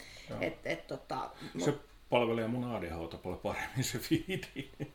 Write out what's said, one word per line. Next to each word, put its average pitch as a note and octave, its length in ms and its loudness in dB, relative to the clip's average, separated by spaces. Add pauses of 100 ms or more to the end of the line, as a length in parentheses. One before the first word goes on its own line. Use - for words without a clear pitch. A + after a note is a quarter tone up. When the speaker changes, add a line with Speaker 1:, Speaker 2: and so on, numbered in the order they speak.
(300)
Speaker 1:
joo. A#2 100 -4
Speaker 2:
Et, - 240 0
et, E3 220 -2
tota, - 440 -4 (280)
Speaker 1:
Se D3 120 4
Speaker 2:
mut C#3+ 100 2 (300)
Speaker 1:
palvelee A#2 360 6
mun B2 300 0
A G2 40 0
D E2+ 100 -2
H E2 180 -2
T:ta - 80 -8
paljon F2+ 240 -4
paremmin - 440 0
se - 140 0
feedi. - 720 0 (240)